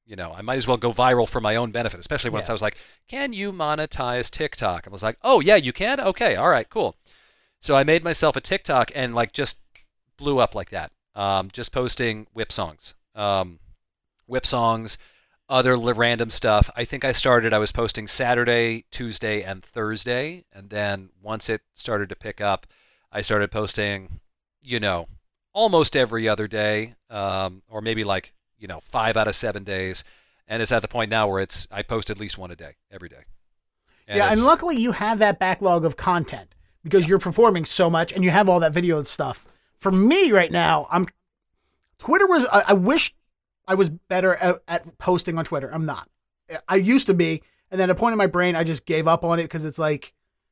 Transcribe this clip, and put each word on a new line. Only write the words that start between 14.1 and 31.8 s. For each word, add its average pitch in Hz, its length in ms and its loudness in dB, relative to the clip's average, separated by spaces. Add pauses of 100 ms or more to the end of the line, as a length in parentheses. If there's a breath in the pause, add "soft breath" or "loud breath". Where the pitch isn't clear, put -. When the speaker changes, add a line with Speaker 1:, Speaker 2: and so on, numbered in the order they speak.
Speaker 1:
whip 123 200 -4
songs, 113 520 0 (500 soft breath)
other 127 280 4
li-, 120 160 0
random 117 380 0
stuff. 107 460 2
I 120 80 -6
think 135 200 -8
I 131 80 0
started, 117 400 2
I 107 60 4
was 107 140 -2
posting 110 340 -4
Saturday, 120 840 0
Tuesday, 110 520 -6
and 95 200 -12
Thursday. 123 920 -6
And 101 180 -20
then 101 400 -4 (120)
once 107 260 -4
it 110 140 -4 (120)
started 104 340 -4
to 95 80 -12
pick - 240 -14
up, 101 260 -2 (460)
I 104 80 -6
started 104 300 0
posting, 101 680 -4 (400)
you 120 200 -6
know, 92 260 -2 (460)
almost 190 440 4
every 113 320 0
other 107 200 -2
day, 107 460 -2 (140)
um, 95 600 -6
or 110 120 -12
maybe, 110 240 -4
like, 98 300 -4 (240)
you 107 80 -20
know, 85 140 -14
five 110 360 -2
out 107 120 2
of 101 60 0
seven 104 300 -4
days. 95 400 -6 (440 soft breath)
And 113 140 -4
it's 120 100 0
at 113 100 2
the - 60 -6
point 113 220 -4
now 110 180 2
where 95 120 -2
it's, - 300 -6
I 101 120 -8